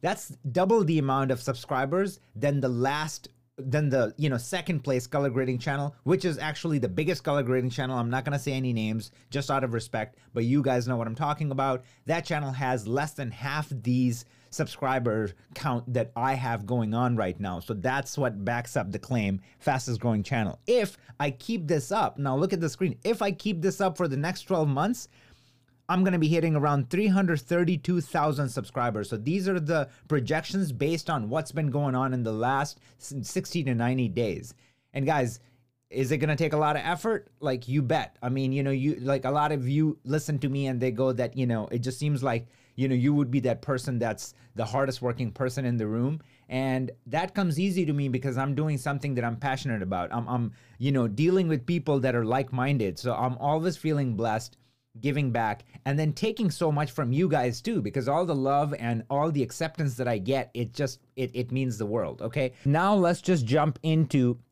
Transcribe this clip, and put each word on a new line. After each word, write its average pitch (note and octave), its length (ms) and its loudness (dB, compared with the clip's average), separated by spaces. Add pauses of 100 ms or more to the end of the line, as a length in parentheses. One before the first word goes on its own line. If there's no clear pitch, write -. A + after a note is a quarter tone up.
that's F#3 280 -4 (220)
double F#3+ 340 6
the D#3+ 140 4
amount C3+ 340 2
of B2 100 -2
subscribers C#3 760 -2 (160)
than C#3+ 260 0
the B2+ 80 2
last, C#3 600 -2 (300)
than C#3+ 320 0
the, B2+ 260 2
you D3 140 2
know, B2+ 80 0
second E3+ 460 -4
place B2+ 220 0
color C#3+ 220 0
grading B2+ 300 0
channel, C#3+ 360 -4 (100)
which F#3 200 2
is E3 140 -2
actually D3+ 400 -2
the B2 100 0
biggest D#3 360 -2
color C#3+ 180 2
grading B2+ 280 0
channel. B2+ 280 -4
I'm A#2 100 -2
not C3 160 -2
gonna C#3+ 140 -2
say C#3 140 -4
any C3 200 -2
names, A2 380 -2 (180)
just C#3+ 220 -4
out C3+ 140 2
of A#2 100 -2
respect, A2+ 420 -4 (160)
but A#2 120 0
you C3+ 180 4
guys B2 260 2
know B2+ 80 0
what A2+ 120 -2
I'm A2+ 60 -6
talking D3 360 -2
about. C3+ 340 -2 (220)
That E3 180 0
channel D3 280 -2
has B2+ 340 -2
less C#3 260 -2
than B2 200 -8
half C#3+ 380 -4
these B2 540 2 (260)
subscriber A#2+ 800 0 (240)
count B2 380 -4
that A#2+ 240 0
I B2+ 160 0
have A#2 320 -2
going A2 300 0
on B2 220 2
right F#2 220 -2
now. F2+ 220 -4
So - 140 -6
that's B2+ 420 -2
what A2 300 -2
backs A#2+ 320 -2
up G2+ 120 -4
the G2+ 80 -6
claim, G2 440 -2 (160)
fastest B2+ 420 -2
growing A2 220 2
channel. A2 440 -2
If G#3+ 300 2 (240)
I - 120 0
keep G3 360 -6
this D3+ 240 0
up, G3 260 0
now C#3 160 0
look F3+ 200 2
at F3 60 -2
the D#3+ 100 0
screen, F#3+ 340 -2
if A3+ 160 0
I G3+ 100 0
keep F#3 300 -4
this F#3 180 0
up F#3 200 0
for F3 100 2
the C3+ 80 -2
next E3+ 280 -4
twelve D#3+ 240 2
months, D#3+ 400 0 (840)
I'm F3+ 120 4
gonna F#3 160 4
be D#3 100 4
hitting D#3+ 280 4
around C#3+ 320 2
three G#3 200 2
hundred F#3 340 4
thirty-two F3 580 2
thousand D3 480 0
subscribers. A#2 640 -2
So A2+ 80 -4
these F3+ 320 0
are F3+ 100 2
the D3+ 300 0 (180)
projections D3+ 640 0
based D#3 380 -2
on B2 180 -2
what's D#3 240 -2
been D3+ 180 0
going C#3+ 240 0
on B2+ 200 0
in B2 80 0
the A2+ 100 0
last C3 480 0 (180)
s-, C3+ 300 -10
sixty F3+ 360 -2
to B2+ 100 0
ninety A#2+ 340 2
days. A2+ 460 -2 (400)
And C#3 100 -2
guys, C3+ 360 0 (500)
is B2+ 200 0
it D3+ 80 2
gonna D3+ 180 2
take D#3 180 0
a D3+ 40 2
lot D3+ 180 2
of C#3 100 -4
effort? G3 420 -2 (120)
Like, C3 280 -2
you C#3 140 2
bet. B2+ 400 0
I B2 80 -2
mean, C3 220 0
you C#3 100 0
know, C#3 80 0
you, C3+ 260 0
like, B2+ 300 -2
a C3 40 0
lot D3 220 2
of C3 160 -2
you D3+ 360 2
listen D3+ 340 -2
to C#3 100 -2
me C#3 200 0
and B2+ 120 -2
they B2+ 100 2
go B2+ 220 2
that, A#2+ 240 -2
you C3 100 0
know, A2+ 240 0
it B2 100 -2
just B2 180 -4
seems D3 240 0
like, A#2+ 240 -2 (300)
you C3 100 0
know, C3+ 80 2
you B2+ 180 4
would C#3+ 180 2
be B2+ 100 2
that A#2 220 0
person B2 360 -2
that's A2+ 360 -2 (200)
the A2+ 100 -2
hardest C3 380 0
working A#2+ 300 -2
person B2+ 320 -2
in A#2+ 140 0
the A2 80 0
room. B2 340 0 (280)
And C3 440 -2 (140)
that D#3+ 280 -2
comes E3+ 240 0
easy F#3 280 2
to D3+ 60 0
me C#3+ 160 0
because B2+ 280 -2
I'm C3+ 180 0
doing D3+ 220 0
something C#3 380 -4
that A#2+ 100 0
I'm A#2 120 -2
passionate C3 460 -2
about. F2+ 300 -2
I'm, A#2+ 160 -4
I'm, A#2+ 240 -2 (260)
you C3+ 140 2
know, B2 160 2
dealing E3+ 400 4
with C#3 180 0
people D#3 340 2
that B2+ 140 2
are A#2+ 100 2
like-minded. B2 760 0
So B2 160 -2
I'm B2+ 240 0
always D#3+ 380 0
feeling C#3+ 380 0
blessed, A2+ 440 -2 (420)
giving C3+ 320 0
back, A2 320 0 (220)
and C#3 120 0
then D#3 140 0
taking A3 400 0
so E3 180 0
much D3 220 0
from B2+ 200 -2
you E3 160 4
guys B2+ 320 0
too, G#3 220 -2
because C3 240 -2
all D#3 200 2
the E3 80 0
love C#3+ 440 2
and A#2 320 -2
all D3 220 2
the C#3+ 100 2
acceptance C#3+ 540 -2
that B2+ 100 -2
I A#2 120 2
get, B2 360 0
it A#2+ 180 -2
just, - 280 -4 (160)
it, B2+ 180 -2
it B2 160 -4
means B2+ 280 -2
the A2 80 -2
world, G2+ 360 -2
okay? C3 300 -2 (120)
Now E3+ 300 4
let's F3 280 4
just E3+ 220 2
jump D3 380 2
into C#3+ 560 4 (140)